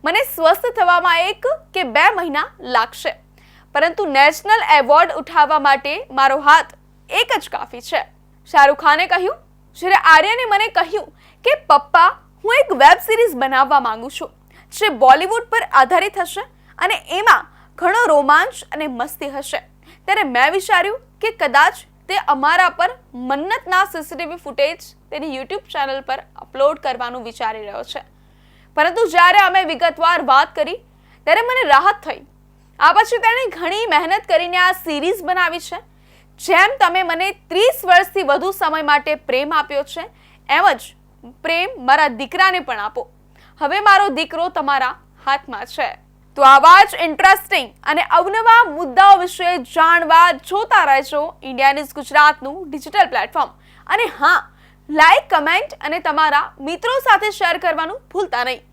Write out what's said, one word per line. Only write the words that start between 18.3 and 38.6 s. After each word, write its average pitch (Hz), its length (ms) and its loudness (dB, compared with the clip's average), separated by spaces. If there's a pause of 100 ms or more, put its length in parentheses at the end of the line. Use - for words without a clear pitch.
અને 302 140 -8
મસ્તી 269 420 -10
હશે," 277 300 -10 (460)
ત્યારે 415 180 -2
મેં 269 300 0
વિચાર્યું 392 460 -2 (220)
કે 440 100 -4
કદાચ 320 440 2 (340)
તે 381 80 -6
અમારા 339 520 0
પર 349 220 -4 (240)
મન્નતના 359 680 -4
સી 339 180 -10
સી 320 120 -16
ટી 339 100 -10
વી 320 120 -14
ફૂટેજ 294 420 -6 (320)
તેની 269 260 -12
YouTube 311 240 -12
ચેનલ 269 400 -8
પર 269 220 -10 (140)
અપલોડ 277 420 -4
કરવાનું 247 460 -10
વિચારી 226 340 -10
રહ્યો 214 240 -14
છે. - 200 -14 (760)
પરંતુ 359 300 0
જ્યારે 349 320 4
અમે 370 260 2
વિગતવાર 330 580 -2
વાત 269 340 0
કરી, 330 200 -6 (480)
ત્યારે 339 160 2
મને 494 280 -2
રાહત 330 260 4 (100)
થઈ. - 160 -12 (580)
આ 320 140 4
પછી 440 260 0
તેણે 466 320 -2
ઘણી 359 360 -6
મહેનત 330 420 -2
કરીને 349 280 0
આ 359 160 2
સિરીઝ 349 500 -6
બનાવી 349 360 -4
છે. - 200 -14 (600)
જેમ 392 420 2
તમે 370 220 0
મને 349 280 -4
ત્રીસ 403 540 -2
વર્ષથી 370 380 2
વધુ 285 280 0
સમય 320 320 -6